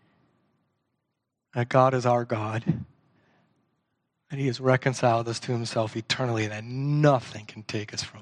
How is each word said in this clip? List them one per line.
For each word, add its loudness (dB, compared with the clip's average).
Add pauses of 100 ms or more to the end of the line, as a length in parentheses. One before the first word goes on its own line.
(1600)
That -2
God 4
is 0
our 2
God, -4 (1700)
that -8
he -2
has -2
reconciled 2
us -4
to -6
himself -2
eternally, -2
that -8
nothing 2
can -16
take -8
us -6
from -14